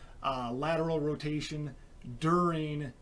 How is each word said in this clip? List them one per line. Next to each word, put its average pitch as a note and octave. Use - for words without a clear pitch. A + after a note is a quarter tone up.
uh, B2+
lateral D#3+
rotation D3+
during D#3